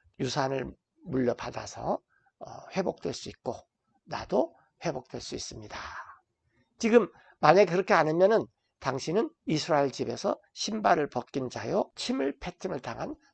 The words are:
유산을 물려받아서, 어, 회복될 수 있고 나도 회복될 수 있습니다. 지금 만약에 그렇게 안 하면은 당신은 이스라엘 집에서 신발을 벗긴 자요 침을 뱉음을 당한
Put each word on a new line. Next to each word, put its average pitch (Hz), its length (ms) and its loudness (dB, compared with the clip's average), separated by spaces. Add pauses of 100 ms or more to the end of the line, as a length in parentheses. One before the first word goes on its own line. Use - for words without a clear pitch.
(200)
유산을 135 500 -4 (340)
물려받아서, 123 960 -4 (420)
어, - 60 -16 (300)
회복될 170 380 -4
수 - 160 -12
있고 - 240 -10 (500)
나도 - 500 -2 (300)
회복될 139 360 -6
수 - 140 -12
있습니다. 110 440 -12 (1000)
지금 226 300 6 (320)
만약에 175 300 8
그렇게 185 240 2
안 156 140 6
하면은 185 360 4 (360)
당신은 160 500 -2 (160)
이스라엘 151 440 2
집에서 123 480 -4 (140)
신발을 202 560 2
벗긴 127 420 -6
자요 120 460 -4
침을 269 420 -4
뱉음을 - 420 -10
당한 120 340 -10 (200)